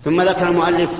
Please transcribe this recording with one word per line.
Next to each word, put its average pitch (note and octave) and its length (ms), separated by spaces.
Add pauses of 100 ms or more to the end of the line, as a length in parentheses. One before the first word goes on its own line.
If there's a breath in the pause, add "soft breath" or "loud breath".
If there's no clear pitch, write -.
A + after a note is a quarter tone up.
ثم D#3+ 180
ذكر F3+ 280
المؤلف F3 520